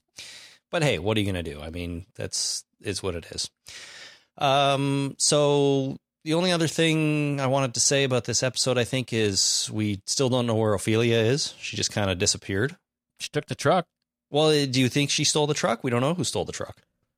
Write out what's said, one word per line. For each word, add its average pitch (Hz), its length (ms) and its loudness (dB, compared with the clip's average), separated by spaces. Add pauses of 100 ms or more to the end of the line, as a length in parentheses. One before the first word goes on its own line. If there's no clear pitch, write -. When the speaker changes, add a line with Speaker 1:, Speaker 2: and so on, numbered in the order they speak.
(680)
Speaker 1:
But 170 140 -2
hey, 120 160 2
what 104 160 0
are 107 60 2
you 101 40 0
gonna 92 160 -2
do? 73 200 -10
I 80 80 -10
mean, 85 360 -8 (100)
that's, - 500 -6 (160)
is 98 200 -6
what 92 140 -4
it 82 160 -10
is. - 180 -8 (880)
Um, 139 800 0
so 143 800 2 (260)
the 156 100 -2
only 175 180 2
other 165 160 2
thing 151 720 0
I 135 80 0
wanted 135 280 0
to - 40 -2
say 139 240 2
about 127 220 0
this - 180 -2
episode, 127 340 0
I 120 60 4
think, 123 300 -4
is 107 600 0
we 107 320 -2
still 135 240 0
don't 123 160 0
know 113 100 0
where 110 180 2
Ophelia 113 440 2
is. 117 420 2
She - 180 -10
just 104 160 -2
kinda 98 200 0
disappeared. 101 640 -2 (440)
Speaker 2:
She - 100 -10
took - 180 -4
the - 80 -6
truck. 165 320 2 (420)
Speaker 1:
Well, 151 200 4
uh, 147 160 4
do 131 160 0
you 127 80 4
think 143 200 0
she - 140 0
stole 147 240 2
the 147 60 0
truck? 202 300 -2
We 135 60 -2
don't 120 120 2
know 143 120 2
who 180 120 -4
stole 87 200 -2
the 76 60 -8
truck. - 300 -10 (360)